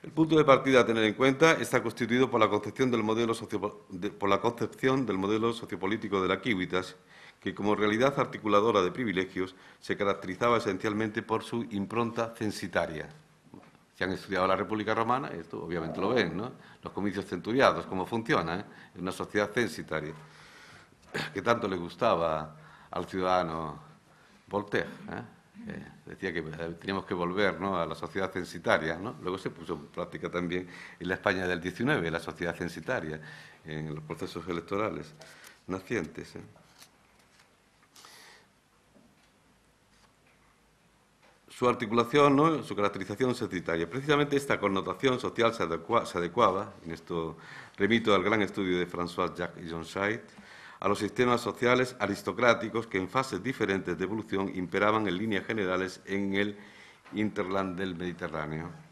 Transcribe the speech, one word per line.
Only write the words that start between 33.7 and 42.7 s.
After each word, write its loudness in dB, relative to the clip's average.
los -12
procesos -10
electorales -4
nacientes, -6
¿eh? -14
Su 0
articulación, 6
¿no?, 4
su -6